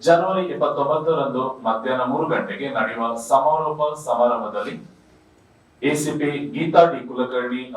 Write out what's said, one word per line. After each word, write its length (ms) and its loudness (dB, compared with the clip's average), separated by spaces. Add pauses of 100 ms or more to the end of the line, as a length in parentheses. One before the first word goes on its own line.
ಜನವರಿ 460 4
ಇಪ್ಪತ್ತೊಂಬತ್ತರಂದು 920 0 (240)
ಮಧ್ಯಾಹ್ನ 460 -2
ಮೂರು 220 0
ಗಂಟೆಗೆ 340 -4 (100)
ನಡೆಯುವ 320 -2 (220)
ಸಮಾರೋಪ 480 2 (260)
ಸಮಾರಂಭದಲ್ಲಿ 720 0 (1120)
ಎ 20 2 (120)
ಸಿ 160 -2
ಪಿ 100 0 (240)
ಗೀತಾ 380 6
ಡಿ 80 -6 (100)
ಕುಲಕರ್ಣಿ 520 -4 (140)